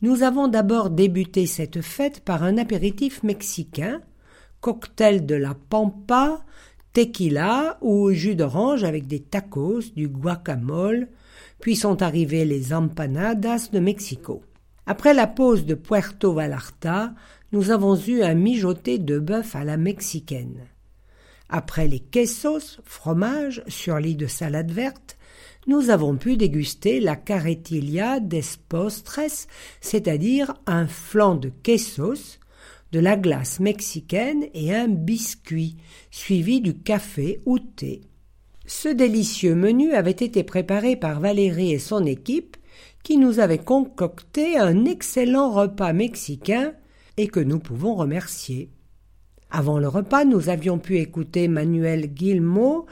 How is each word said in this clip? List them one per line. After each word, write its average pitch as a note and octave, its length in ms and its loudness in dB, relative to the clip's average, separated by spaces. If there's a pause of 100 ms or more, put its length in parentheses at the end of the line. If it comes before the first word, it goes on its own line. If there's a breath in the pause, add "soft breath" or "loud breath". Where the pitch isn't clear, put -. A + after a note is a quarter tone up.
Nous A#3+ 200 4
avons C4 240 4
d'abord A3 440 2
débuté F3+ 560 2
cette D#3+ 340 -6
fête C#4+ 400 -4
par E3+ 240 -2
un F#3+ 120 2
apéritif A3+ 680 -2
mexicain, G#3 800 -6 (580 soft breath)
cocktail G#3+ 680 2
de D3 80 0
la C#3 200 -2 (140)
pampa, B3 760 0 (480 soft breath)
tequila A#3 880 2
ou G3+ 320 4
jus F#3 240 0
d'orange E3 480 0
avec D3+ 240 -2
des D3 100 -6
tacos, G3 600 -4 (160)
du D3+ 100 -4
guacamole, E3 1000 -4 (520 loud breath)
puis A3+ 140 0
sont G3+ 280 0
arrivées D#3+ 420 2
les C#3+ 280 -2
empanadas F3+ 1000 -2
de G3+ 80 2
Mexico. F#3+ 640 -4 (440)
Après C#4+ 280 4
la A#3 120 4
pause A3+ 380 4
de D#3 100 0
Puerto F#3+ 600 0
Vallarta, E3 800 -4 (380 loud breath)
nous G3+ 180 2
avons G3 260 4
eu A3 260 0
un E3 120 4
mijoté G3+ 640 2
de D3 200 0
bœuf G3+ 380 -4
à C#3+ 80 -6
la D3+ 140 -2
mexicaine. D3 800 -6 (880 soft breath)
Après D#3+ 400 0
les C3 120 4
quesos, D4 840 -2
fromage A#3 840 -2
sur - 320 -4
lit D#3+ 160 -2
de D3 120 -6
salade E3 440 -6
verte, B3 460 -8 (500 soft breath)
nous C4+ 220 2
avons D3+ 280 4
pu B2+ 200 0
déguster F#3+ 640 0
la D#3 160 0
carretilla E3 1040 -2
des E3+ 220 -4 (260)
postres, G#3 520 -6 (600 loud breath)
c'est-à-dire A3 760 0 (120)
un E3+ 200 0
flan G3+ 480 2
de C3 140 -4
quesos, A3+ 880 -2 (540 soft breath)
de E3 80 2
la F#3+ 160 6
glace D3 420 0
mexicaine G#3 920 -2
et D#3+ 220 -2
un A#3 140 0
biscuit, E3 880 -4 (340 loud breath)
suivi G3 500 0
du F3+ 140 0
café G3 720 -4
ou B3+ 120 2
thé. - 440 -10 (640)
Ce - 220 -6
délicieux A3 680 2
menu A#3 380 4
avait F#3 180 2
été G#3 320 0
préparé G3+ 540 0
par D#3 240 -4
Valérie F#3 520 2
et C#3+ 60 0
son F#3+ 280 -2
équipe, A#3+ 500 -4 (460 soft breath)
qui D4+ 160 2
nous B3 200 6
avait E3 200 4
concocté C4+ 960 -2
un G3+ 300 4
excellent C4 640 0
repas G3+ 420 0
mexicain A3+ 800 -2 (460 soft breath)
et G#3 100 0
que F#3 120 -2
nous D3 180 0
pouvons D#3 360 -4
remercier. D3+ 760 -6 (800)
Avant D3+ 280 0
le C#3+ 80 0
repas, G3+ 380 2
nous G3 240 4
avions F3 300 0
pu F3+ 200 -2
écouter E3 480 -2
Manuel E3 600 0
Guillemot F#3+ 840 0